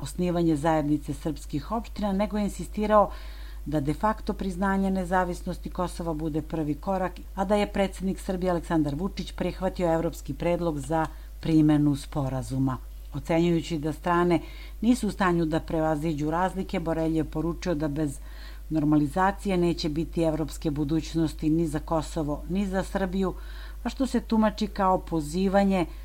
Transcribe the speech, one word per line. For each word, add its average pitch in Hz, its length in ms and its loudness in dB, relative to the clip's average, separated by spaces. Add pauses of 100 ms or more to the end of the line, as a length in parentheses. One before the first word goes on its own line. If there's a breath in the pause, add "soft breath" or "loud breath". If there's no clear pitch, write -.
osnivanje 170 540 2
zajednice 151 580 2
srpskih - 580 -6
opština, 208 400 -4
nego 208 260 0
je 208 60 0
insistirao 202 680 4 (540 loud breath)
da 147 140 0
de 143 140 0
facto 214 400 -2
priznanje 196 580 0
nezavisnosti 180 800 -2
Kosova 170 440 -4
bude 156 280 -2
prvi 151 320 -2
korak, 185 460 -2 (160)
a 190 100 -2
da 208 100 2
je 202 180 2
predsjednik 190 460 0
Srbije 185 320 -2
Aleksandar 156 440 0
Vučić 190 360 -4
prihvatio 180 600 0
evropski 165 400 -2
predlog 170 460 0
za 156 260 0 (340 loud breath)
primenu 151 560 6
sporazuma. 131 800 -2 (360)
Ocenjujući 165 640 2
da 151 140 -2
strane 175 460 2 (420 loud breath)
nisu 226 260 4
u 190 40 -2
stanju 175 340 2
da 156 140 2
prevaziđu 156 720 0
razlike, 185 480 0
Borrell 160 360 0
je 156 80 2
poručio 160 520 -2
da 151 120 0
bez 143 320 -2 (500 loud breath)
normalizacije 156 880 2
neće 170 320 2
biti 160 340 0
evropske 156 480 0
budućnosti 156 800 0
ni 165 180 4
za 151 120 -2
Kosovo, 147 720 -2
ni 196 180 0
za 185 160 0
Srbiju, 190 500 -2 (500 loud breath)
a 240 60 -4
što 269 160 -2
se 240 140 0
tumači 214 480 2
kao 190 300 2
pozivanje 190 880 2 (200 loud breath)